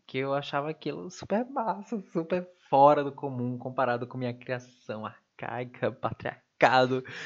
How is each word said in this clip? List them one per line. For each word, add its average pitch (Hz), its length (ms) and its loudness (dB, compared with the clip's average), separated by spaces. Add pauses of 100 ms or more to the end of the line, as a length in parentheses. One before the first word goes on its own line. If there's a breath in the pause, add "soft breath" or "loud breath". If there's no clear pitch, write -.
que - 120 -10
eu 135 160 -2
achava 143 360 -4
aquilo 156 400 -8
super 214 360 -4
massa, 226 540 -6 (120)
super 180 360 -2 (220)
fora 143 340 8
do 139 80 -4
comum 123 460 -4
comparado 123 500 -2
com - 100 -10
minha 123 160 -4
criação 120 720 -10
arcaica, 120 840 -6
patriarcado, 127 1120 2 (220 loud breath)